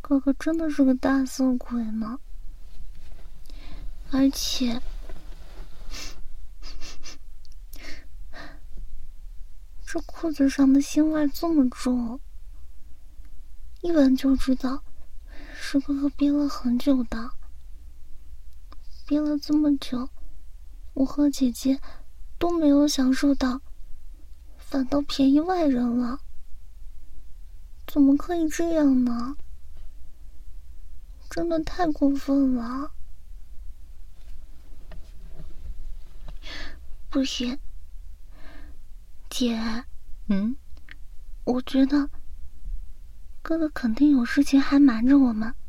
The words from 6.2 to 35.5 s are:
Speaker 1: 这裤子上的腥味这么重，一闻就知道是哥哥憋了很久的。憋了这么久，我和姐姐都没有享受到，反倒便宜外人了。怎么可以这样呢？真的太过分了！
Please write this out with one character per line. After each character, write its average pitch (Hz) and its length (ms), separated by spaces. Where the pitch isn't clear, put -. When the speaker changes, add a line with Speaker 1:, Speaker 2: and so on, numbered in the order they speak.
Speaker 1:
这 - 160
裤 - 300
子 277 160
上 269 240
的 277 80
腥 294 240
味 311 240
这 339 200
么 294 220
重， 247 480
一 349 100
闻 269 240
就 269 200
知 262 200
道 262 260
是 - 260
哥 285 140
哥 277 160
憋 285 220
了 294 160
很 247 300
久 262 260
的。 226 260
憋 294 140
了 294 180
这 294 160
么 294 240
久， 247 300
我 269 100
和 294 260
姐 262 220
姐 269 280
都 339 200
没 311 100
有 285 200
享 262 240
受 277 220
到， 262 260
反 269 280
倒 285 160
便 277 300
宜 294 80
外 349 260
人 247 320
了。 247 200
怎 - 140
么 277 160
可 349 180
以 330 140
这 339 260
样 269 300
呢？ 240 320
真 339 200
的 330 160
太 349 240
过 294 260
分 277 400
了！ 247 380